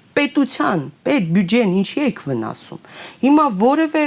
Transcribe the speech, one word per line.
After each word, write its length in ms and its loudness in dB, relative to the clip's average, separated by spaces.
Պետության, 720 -2
պետ 300 0
բյուջեն 460 2
ինչի 280 -2
եք 180 -2
վնասում։ 600 -8
Հիմա 360 4
որևէ 560 2